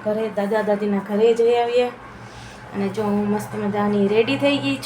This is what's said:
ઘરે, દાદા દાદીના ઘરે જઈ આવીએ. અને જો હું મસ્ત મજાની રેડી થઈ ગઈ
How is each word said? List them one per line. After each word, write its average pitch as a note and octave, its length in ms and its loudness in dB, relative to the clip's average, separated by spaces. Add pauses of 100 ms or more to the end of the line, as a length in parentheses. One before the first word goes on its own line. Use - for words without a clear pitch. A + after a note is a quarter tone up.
ઘરે, G#3+ 200 -2 (120)
દાદા G#3 260 0
દાદીના G3+ 460 0
ઘરે A3 260 4
જઈ A#3 200 4
આવીએ. A#3+ 320 2 (880)
અને G3 140 -2
જો G3 140 -4
હું G#3 260 0
મસ્ત G#3 260 -2
મજાની G#3 540 0
રેડી A3+ 280 2
થઈ C#4+ 220 2
ગઈ C#4 280 -2